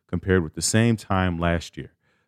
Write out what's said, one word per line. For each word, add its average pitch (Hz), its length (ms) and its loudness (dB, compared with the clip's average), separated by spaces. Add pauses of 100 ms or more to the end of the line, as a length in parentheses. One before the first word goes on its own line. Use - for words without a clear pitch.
compared 92 360 0
with 78 100 -8
the 82 80 -8
same 113 340 2
time 92 440 0
last 85 360 -2
year, - 180 -14 (340)